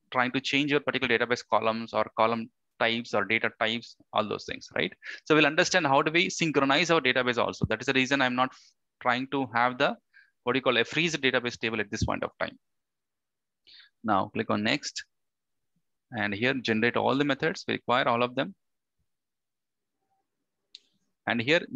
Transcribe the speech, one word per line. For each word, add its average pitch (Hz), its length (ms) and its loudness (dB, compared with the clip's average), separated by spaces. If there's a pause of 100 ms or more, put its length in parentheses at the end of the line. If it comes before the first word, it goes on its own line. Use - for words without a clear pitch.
(100)
trying 127 220 0
to 135 80 -2
change 143 300 0
your 143 100 2
particular 127 380 0
database 120 340 -2
columns 110 400 0
or 110 140 0 (100)
column 113 320 0 (320)
types 117 340 -2
or 104 100 2
data 110 260 0 (100)
types, 117 360 -4 (180)
all 107 140 0
those 101 180 -6
things, - 280 -12
right? - 180 -2 (340)
So 156 80 4
we'll 151 120 6
understand 165 400 2
how 139 160 4
do 156 80 -2
we 180 200 0
synchronize 147 600 2
our 165 100 4
database 127 380 0
also. 95 280 0
That 107 140 -2
is 123 60 -12
the 135 60 2
reason 131 280 2
I'm 127 140 2
not 127 160 0 (500)
trying 123 280 0
to 139 260 -2
have 123 240 2
the, 147 160 2 (480)
what 123 120 0
do 131 40 0
you 127 40 -2
call, 127 160 2
a 113 60 4
freeze 160 320 -2
database 127 420 0
table 113 220 -2
at 101 100 -6
this - 120 -6
point - 220 -2
of - 60 -4 (100)
time. 85 180 -6 (1400)
Now 107 320 0
click 110 160 -2
on 107 140 0
next. - 400 -2 (1120)
And 104 180 -2
here 123 200 0
generate 117 420 0
all 113 200 2
the 143 80 0
methods, 147 440 -2
we 113 60 -2
require 123 340 0
all 120 140 2
of 123 120 -2
them. 160 200 -4 (2750)
And 113 140 0
here 147 200 2 (160)